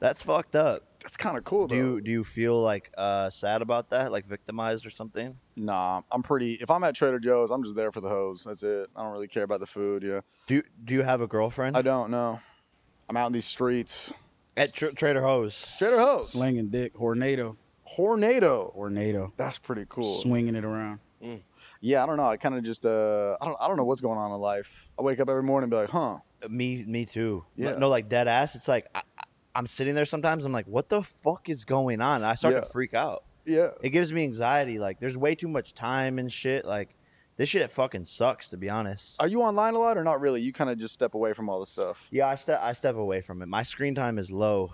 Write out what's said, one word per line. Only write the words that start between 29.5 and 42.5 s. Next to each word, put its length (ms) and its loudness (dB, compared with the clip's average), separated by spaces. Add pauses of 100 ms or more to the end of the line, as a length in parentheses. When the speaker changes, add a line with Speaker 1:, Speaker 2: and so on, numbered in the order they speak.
Speaker 1:
I'm 100 -2
sitting 280 -2
there 100 4
sometimes, 400 0
I'm 80 -2
like, 140 -2
"What 220 -2
the 140 2
fuck 460 -2
is 160 -4
going 360 0
on?" 240 2
I 100 4
start 200 4
to 60 4
Speaker 2:
Yeah. 120 -4
Speaker 1:
freak 220 -2
out. 280 0 (240)
Speaker 2:
Yeah. 240 4 (120)
Speaker 1:
It 80 0
gives 220 2
me 120 0
anxiety. 540 0
Like, 200 -2
there's 180 -4
way 180 4
too 140 -6
much 260 -4
time 440 -2
and 140 -4
shit. 320 -2
Like, 320 -4 (400)
this 120 0
shit 220 0
fucking 360 -2
sucks, 440 0
to 60 -12
be 120 -6
honest. 520 -6
Speaker 2:
Are 80 4
you 140 2
online 320 2
a 40 2
lot 180 4
or 80 0
not 160 2
really? 200 2
You 120 -2
kinda 240 0
just 180 -6
step 200 0
away 200 2
from 140 -4
all 120 -2
this 100 -8
stuff? 400 -4
Speaker 1:
Yeah, 180 2
I 60 0
step, 280 0